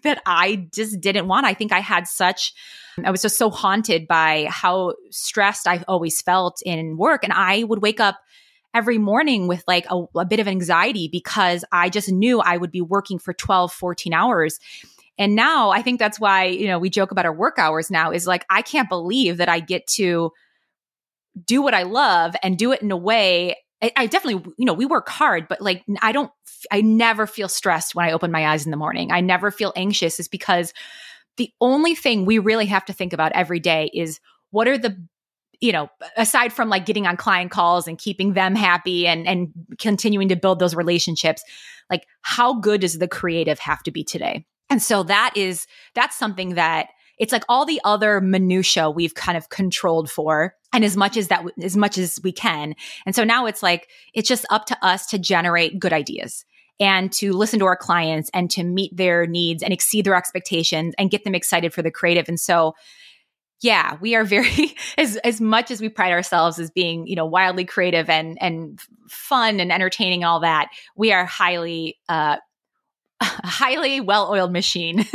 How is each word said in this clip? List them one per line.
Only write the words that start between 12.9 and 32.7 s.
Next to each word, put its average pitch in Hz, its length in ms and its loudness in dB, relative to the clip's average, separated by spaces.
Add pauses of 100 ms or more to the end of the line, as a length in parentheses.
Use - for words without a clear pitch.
for 185 140 -8
twelve, 180 400 0
fourteen 175 400 -6
hours. 170 480 0 (580)
And 202 160 2
now 254 340 4
I 202 140 2
think 247 160 -2
that's 214 200 -2
why, 190 260 2
you 185 200 -2
know, 185 140 0
we 185 100 0
joke 190 220 0
about 185 160 0
our 160 80 0
work 220 240 0
hours 160 320 0
now, 165 200 2
is, 175 140 -4
like, 180 240 -2
I 202 140 2
can't 262 260 -2
believe 180 480 0
that 175 100 2
I 170 120 2
get 170 300 -6
to 170 420 0 (1120)
do 254 160 2
what 269 140 2
I 185 80 2
love 180 580 2
and 190 160 0
do 233 140 2
it 262 100 0
in 208 80 -2
a 190 80 -2
way. 180 600 2 (220)
I, 226 160 0
I 254 120 2
definitely, 208 500 -2
you 247 80 0
know, 214 80 2
we 226 140 0
work 302 200 0
hard, 190 400 0
but, - 140 -6
like, 185 220 -2 (180)
I 220 120 2
don't, 277 180 -2 (400)
I 208 100 4
never 220 460 4
feel 208 200 -8
stressed 170 460 -2
when 175 140 0
I 160 60 0
open 165 180 -2
my 160 160 0
eyes 151 180 0
in 160 60 -4
the 147 60 -4
morning. - 340 -4
I 175 100 2
never 180 300 2
feel 202 240 -4
anxious, 185 440 -2
is 175 80 -8
because 175 460 -2 (640)
the 240 140 -4 (100)
only 294 320 4
thing 226 320 0
we 220 140 6
really 220 260 2
have 196 200 0